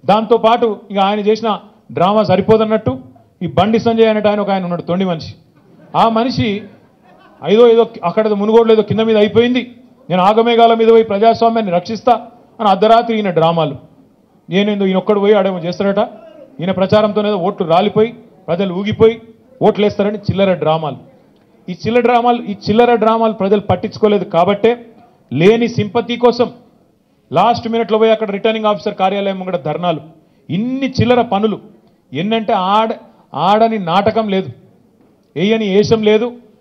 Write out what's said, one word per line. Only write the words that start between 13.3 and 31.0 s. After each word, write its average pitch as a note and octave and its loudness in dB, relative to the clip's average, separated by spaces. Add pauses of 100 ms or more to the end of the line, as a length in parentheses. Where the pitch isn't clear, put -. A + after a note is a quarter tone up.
డ్రామాలు. D#3+ 0 (760)
నేనేందో G3+ -2
ఈయన F#3 0
ఒక్కడు G3+ 0
పోయి G#3 4
ఆడేమో G3 0
చేస్తాడట, G3 -4 (520)
ఈయన F3+ -4
ప్రచారంతోనేదో G#3 0
ఓట్లు F#3 -4
రాలిపోయి, G#3 0 (320)
ప్రజలు F3 -4
ఊగిపోయి G#3+ 0 (400)
ఓట్లు G3+ 2
వేస్తారని G3+ -2
చిల్లర F#3+ 0
డ్రామాలు. D3+ -2 (720)
ఈ F#3 -10
చిల్లర A3+ -2
డ్రామాలు, A#3+ 0
ఈ G3+ -10
చిల్లర A#3 2
డ్రామాలు A3 0
ప్రజలు G3 0
పట్టించుకోలేదు G3+ -2
కాబట్టే, G3+ 0 (460)
లేని A3 2
సింపతి A#3 -4
కోసం A#3+ 0 (840)
లాస్ట్ A3 0
మినిట్లో A3 -2
పోయి A3 4
అక్కడ A3 0
రిటర్నింగ్ G#3+ -2
ఆఫీసర్ G#3 -2
కార్యాలయం G3 -2
ముంగట F#3 -6
ధర్నాలు, D#3+ -4 (500)
ఇన్ని B3+ -4
చిల్లర A#3+ 2